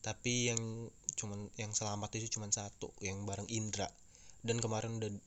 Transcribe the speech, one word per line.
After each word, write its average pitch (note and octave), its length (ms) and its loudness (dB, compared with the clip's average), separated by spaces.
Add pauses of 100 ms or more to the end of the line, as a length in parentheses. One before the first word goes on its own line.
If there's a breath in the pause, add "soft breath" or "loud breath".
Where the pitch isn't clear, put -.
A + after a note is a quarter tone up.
tapi A#2+ 480 4
yang A2+ 80 4 (560)
cuman, G2+ 400 -4
yang G#2+ 160 -2
selamat G#2 400 0
itu A2 240 -2
cuman G#2 160 2
satu, - 480 -4
yang G2 240 0
bareng G2 240 -2
Indra. G#2+ 400 0 (560 loud breath)
Dan A#2 160 2
kemarin A2 400 0
udah G#2 80 0 (160)